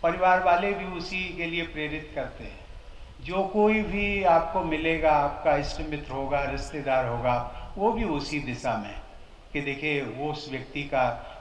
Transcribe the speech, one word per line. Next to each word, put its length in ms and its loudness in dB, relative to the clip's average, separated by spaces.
परिवार 400 4
वाले 300 4
भी 120 -4
उसी 520 -4
के 100 -4
लिए 200 -2
प्रेरित 480 -6
करते 300 -6
हैं। 160 -12
जो 240 0
कोई 380 4
भी 420 0
आपको 400 6
मिलेगा, 480 4
आपका 440 4
इष्ट 240 -2
मित्र 320 -6
होगा, 320 0
रिश्तेदार 640 0
होगा, 720 -2
वो 140 4
भी 120 0
उसी 360 -2
दिशा 380 -2
में 220 -8
कि 80 -2
देखिए 420 -2
वो 300 -4
उस 180 -8
व्यक्ति 320 -8
का 260 2